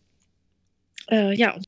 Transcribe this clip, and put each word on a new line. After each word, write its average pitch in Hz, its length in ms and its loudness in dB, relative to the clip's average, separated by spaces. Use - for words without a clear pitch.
äh, 202 260 2
ja, 233 180 2
und 190 140 -14